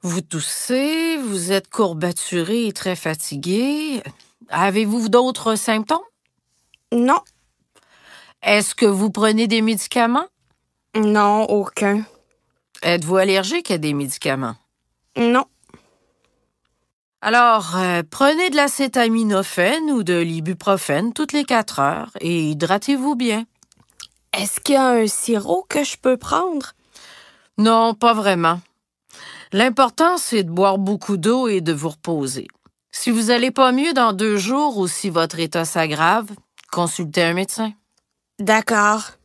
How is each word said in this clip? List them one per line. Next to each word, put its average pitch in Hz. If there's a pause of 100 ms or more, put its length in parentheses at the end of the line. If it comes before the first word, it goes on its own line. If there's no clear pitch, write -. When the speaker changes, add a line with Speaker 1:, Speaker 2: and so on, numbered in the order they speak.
Speaker 1:
Vous 180
toussez, 294
vous 196
êtes 196
courbaturée 175
et 196
très 185
fatiguée. 208 (460)
Avez-vous 208
d'autres 240
symptômes ? 220 (920)
Speaker 2:
Non. 247 (1200)
Speaker 1:
Est-ce 208
que 240
vous 202
prenez 214
des 220
médicaments ? 233 (680)
Speaker 2:
Non, 208
aucun. 202 (760)
Speaker 1:
Êtes-vous 170
allergique 196
à 175
des 151
médicaments ? 135 (600)
Speaker 2:
Non. 240 (1700)
Speaker 1:
Alors, 226
euh, 180
prenez 311
de 277
l'acétaminophène 233
ou 247
de 175
l'ibuprofène 170
toutes 302
les 294
quatre 226
heures 139
et 165
hydratez-vous 208
bien. 226 (960)
Speaker 2:
Est-ce 202
qu'il 294
y 269
a 262
un 226
sirop 233
que 294
je -
peux 254
prendre ? 320 (840)
Speaker 1:
Non, 226
pas 233
vraiment. 175 (920)
L'important, 254
c'est 220
de 170
boire 190
beaucoup 202
d'eau 233
et 196
de 165
vous 156
reposer. 143 (420)
Si -
vous 226
allez 247
pas 254
mieux 285
dans 240
deux 208
jours 247
ou 185
si -
votre 165
état 165
s'aggrave, 165 (420)
consultez 170
un 165
médecin. 196 (680)
Speaker 2:
D'accord. 214 (120)